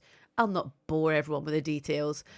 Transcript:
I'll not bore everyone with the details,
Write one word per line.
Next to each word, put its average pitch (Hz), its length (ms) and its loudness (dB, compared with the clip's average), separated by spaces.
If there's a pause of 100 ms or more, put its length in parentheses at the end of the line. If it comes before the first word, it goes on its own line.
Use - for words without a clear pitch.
(380)
I'll 233 100 4
not 185 220 -2 (160)
bore 156 260 2
everyone 147 320 0
with 151 100 -2
the 160 60 2
details, 147 640 -2 (140)